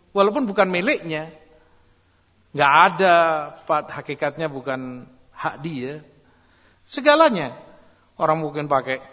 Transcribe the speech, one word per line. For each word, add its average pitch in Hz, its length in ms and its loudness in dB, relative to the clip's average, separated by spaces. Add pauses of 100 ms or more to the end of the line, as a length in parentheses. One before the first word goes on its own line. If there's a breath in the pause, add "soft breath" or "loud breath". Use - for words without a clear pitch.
(120)
walaupun 208 320 2
bukan 196 240 2
miliknya. 165 640 -4 (1200)
Nggak 143 220 2 (180)
ada, 175 240 4 (800)
hakikatnya 147 560 -6
bukan 131 560 -10 (360)
hak 156 160 -6
dia. 143 400 -10 (880 soft breath)
Segalanya. 269 640 2 (640 soft breath)
Orang 160 300 0
mungkin 147 240 -6
pakai 131 320 -2 (120)